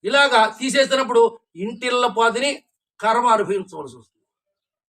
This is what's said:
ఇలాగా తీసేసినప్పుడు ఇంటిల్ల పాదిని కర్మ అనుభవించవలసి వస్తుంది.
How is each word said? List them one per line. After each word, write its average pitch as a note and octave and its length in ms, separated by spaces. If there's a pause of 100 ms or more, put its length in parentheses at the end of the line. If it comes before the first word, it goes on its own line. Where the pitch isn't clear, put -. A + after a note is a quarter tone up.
ఇలాగా A#3 520
తీసేసినప్పుడు B3+ 840 (160)
ఇంటిల్ల A#3+ 520
పాదిని A3+ 560 (360)
కర్మ A3+ 280
అనుభవించవలసి F#3 720
వస్తుంది. - 300 (600)